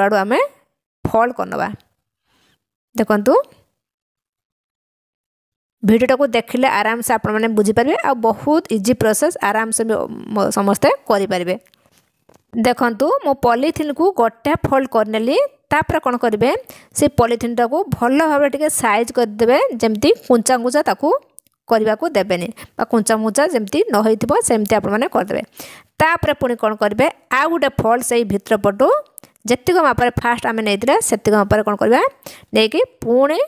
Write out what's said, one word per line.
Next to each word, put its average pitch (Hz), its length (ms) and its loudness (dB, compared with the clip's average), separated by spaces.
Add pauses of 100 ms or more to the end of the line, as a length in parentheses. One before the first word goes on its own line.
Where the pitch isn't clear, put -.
ଆଡ଼ୁ 208 120 2
ଆମେ 208 240 0 (640)
ଫୋଲ୍ଡ 233 340 2
କରିନେବା। 185 300 -6 (1300)
ଦେଖନ୍ତୁ, 214 360 2 (2500)
ଭିଡ଼ିଓଟାକୁ 247 420 2 (120)
ଦେଖିଲେ 247 320 -2 (120)
ଆରାମସେ 226 340 -2
ଆପଣମାନେ 220 340 -2 (100)
ବୁଝିପାରିବେ, 220 380 2 (120)
ଆଉ 277 60 0 (120)
ବହୁତ 285 360 0 (140)
ଇଜି 208 240 0
ପ୍ରୋସେସ୍, 226 420 0
ଆରାମସେ 220 460 -2
ବି 220 60 0 (400)
ମ-, 202 160 0
ସମସ୍ତେ 202 380 0 (180)
କରିପାରିବେ। 185 500 -2 (1000)
ଦେଖନ୍ତୁ, 240 520 0 (180)
ମୁଁ 285 100 0 (100)
ପଲିଥିନ୍କୁ 285 600 0 (160)
ଗୋଟେ 233 320 -2 (120)
ଫୋଲ୍ଡ 269 240 0
କରିନେଲି। 220 480 0 (340)
ତାପରେ 311 280 0
କ'ଣ 254 180 -2
କରିବେ? 233 340 0 (440)
ସେ - 100 0 (140)
ପଲିଥିନ୍ଟାକୁ 233 600 0 (160)
ଭଲ 262 240 2 (120)
ଭାବରେ 285 200 2
ଟିକେ 269 200 -2
ସାଇଜ୍ 226 420 0
କରିଦେବେ, 233 460 2 (220)
ଯେମିତି 220 300 2 (160)
କୁଞ୍ଚା 247 360 2
କୁଞ୍ଚା 247 200 0
ତାକୁ - 260 -2 (600)
କରିବାକୁ 220 360 0 (120)
ଦେବେନି, 185 320 -2 (280)
ବା - 100 -4
କୁଞ୍ଚା 226 360 0
କୁଞ୍ଚା 220 200 0 (120)
ଯେମିତି 220 240 -2 (140)
ନ 220 40 2 (100)
ହେଇଥିବ, 226 260 0 (140)
ସେମିତି 220 300 0
ଆପଣମାନେ 214 380 -2
କରିଦେବେ। - 280 -2 (560)
ତାପରେ 320 420 0
ପୁଣି 247 220 -2
କ'ଣ 214 100 0 (100)
କରିବେ? 214 240 2 (320)
ଆଉ 285 120 2
ଗୋଟେ 285 180 -4 (120)
ଫୋଲ୍ଡ 240 300 0
ସେଇ 240 140 2
ଭିତର 202 300 -4 (100)
ପଟୁ 202 220 0 (600)
ଯେତିକ 269 300 0 (100)
ମାପରେ 240 240 0 (100)
ଫାଷ୍ଟ 240 260 -2
ଆମେ 220 160 -2
ନେଇଥିଲେ, 214 320 0 (140)
ସେତିକ 208 260 0
ମାପରେ 214 320 2
କ'ଣ 208 160 0
କରିବା? 233 200 4 (520)
ନେଇକି 220 260 2 (220)
ପୁଣି 269 460 2